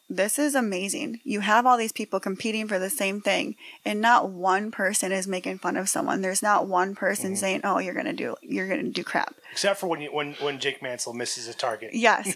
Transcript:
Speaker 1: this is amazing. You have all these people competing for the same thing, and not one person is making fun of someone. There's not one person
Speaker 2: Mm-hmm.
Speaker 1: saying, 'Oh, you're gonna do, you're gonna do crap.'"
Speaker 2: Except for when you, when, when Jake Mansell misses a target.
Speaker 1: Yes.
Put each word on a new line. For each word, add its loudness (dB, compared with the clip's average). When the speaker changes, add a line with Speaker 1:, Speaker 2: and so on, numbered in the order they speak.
Speaker 1:
this 0
is 2
amazing. -2
You -4
have 4
all 8
these 0
people -2
competing -2
for 0
the -2
same -2
thing, 0
and -2
not 6
one 2
person 0
is 0
making -4
fun -2
of -2
someone. 0
There's 0
not 4
one 2
person 0
Speaker 2:
Mm-hmm. -4
Speaker 1:
saying, 0
'Oh, 2
you're -2
gonna -2
do, -4
you're -2
gonna -2
do -4
crap.'" -2
Speaker 2:
Except 2
for -4
when -2
you, -8
when, -2
when -2
Jake -2
Mansell -6
misses -6
a -10
target. -4
Speaker 1:
Yes. 4